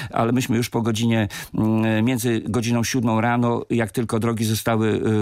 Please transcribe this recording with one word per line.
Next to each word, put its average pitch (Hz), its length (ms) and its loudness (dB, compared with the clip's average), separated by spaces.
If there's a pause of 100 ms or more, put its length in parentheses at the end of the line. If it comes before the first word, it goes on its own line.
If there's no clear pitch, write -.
(100)
ale 117 220 0
myśmy 123 240 0
już 117 140 -2
po 117 120 -2
godzinie, 113 460 0 (260)
mm, 110 500 2
między 120 440 0
godziną 117 360 0
siódmą 113 360 0
rano, 120 500 0
jak 113 220 0
tylko 113 280 -2
drogi 117 240 0
zostały, 110 580 0 (200)